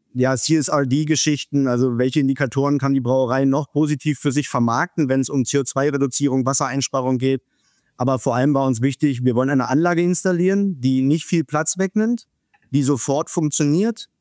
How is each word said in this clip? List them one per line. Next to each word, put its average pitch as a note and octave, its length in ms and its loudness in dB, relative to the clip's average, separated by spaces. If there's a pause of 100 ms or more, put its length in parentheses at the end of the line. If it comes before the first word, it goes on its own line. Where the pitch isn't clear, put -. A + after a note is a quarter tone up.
(140)
ja, B2+ 220 2
C-S-R-D-Geschichten, D3 1300 0
also B2 320 0
welche B2+ 220 0
Indikatoren C3+ 580 0
kann C#3 160 0
die C3+ 60 2
Brauerei C3 440 0
noch C#3 260 0
positiv D3 480 -2
für C#3+ 140 -2
sich C#3 160 -2
vermarkten, B2+ 640 0
wenn C3+ 100 2
es C3 80 -2
um C3+ 160 -2
C C#3+ 140 -2
O C3+ 60 0
zwei C#3 260 -2
Reduzierung, C3+ 560 0
Wassereinsparung C3 720 -2
geht. C3+ 240 -2 (540)
Aber C3 220 0
vor B2 160 0
allem C3+ 200 2
war C3+ 120 2
uns A#2+ 140 0
wichtig, C3 440 0
wir B2 100 2
wollen B2+ 160 2
eine C3 180 0
Anlage E3 340 2
installieren, F#3 800 0
die C3 220 2
nicht D3 240 0
viel E3 180 0
Platz D3+ 320 -4
wegnimmt, G#3+ 500 -2 (440)
die C#3 120 2
sofort C#3 460 0
funktioniert, D#3+ 800 0 (120)